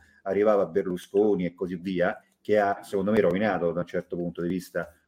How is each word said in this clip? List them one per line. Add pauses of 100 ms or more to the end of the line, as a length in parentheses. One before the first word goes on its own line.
(220)
arrivava
Berlusconi
e
così
via, (240)
che
ha,
secondo
me,
rovinato
da
un
certo
punto
di
vista (180)